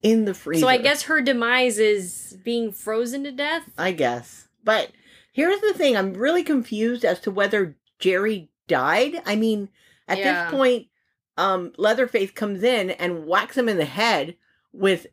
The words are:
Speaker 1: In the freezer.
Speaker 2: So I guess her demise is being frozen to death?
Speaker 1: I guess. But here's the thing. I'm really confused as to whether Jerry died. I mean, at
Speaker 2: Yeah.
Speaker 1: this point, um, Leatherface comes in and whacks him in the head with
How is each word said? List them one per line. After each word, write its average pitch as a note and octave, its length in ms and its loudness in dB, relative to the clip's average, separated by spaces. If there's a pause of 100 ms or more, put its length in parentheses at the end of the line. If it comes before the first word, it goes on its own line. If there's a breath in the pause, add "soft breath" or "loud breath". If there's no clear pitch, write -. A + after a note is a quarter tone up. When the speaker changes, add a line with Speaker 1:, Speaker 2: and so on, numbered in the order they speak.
Speaker 1:
In A3 240 4
the G3 80 -2
freezer. D#3+ 280 -2
Speaker 2:
So B3+ 60 4
I B3+ 100 4
guess C#4 260 0
her D#4 180 2
demise B3 580 2
is G3+ 640 0
being A#3 300 -4
frozen A#3+ 500 -4
to C#4+ 80 -8
death? D4 320 -4 (140)
Speaker 1:
I F3+ 140 -2
guess. A#2+ 580 -4 (140)
But G#3+ 280 0 (400 soft breath)
here's F#4 300 0
the G#4+ 120 2
thing. C#4 240 2
I'm F#3+ 160 -2
really D4+ 300 0
confused A#3+ 640 -2
as F3+ 160 2
to G#3 100 -4
whether G3+ 440 -2 (220)
Jerry F#3+ 520 -2 (180)
died. E3+ 580 0
I G#3 120 -2
mean, G#3+ 320 0 (380 soft breath)
at F#3+ 120 -2
Speaker 2:
Yeah. F#3 240 0
Speaker 1:
this E3+ 80 -4
point, B3+ 360 2 (500)
um, F3+ 400 0
Leatherface G#3+ 540 0
comes G3+ 300 -6
in G#3+ 300 0
and E3+ 340 -6
whacks F#3+ 320 0
him A#3+ 120 0
in G3+ 80 0
the D3+ 80 0
head E3+ 500 -2 (360)
with F#3+ 420 0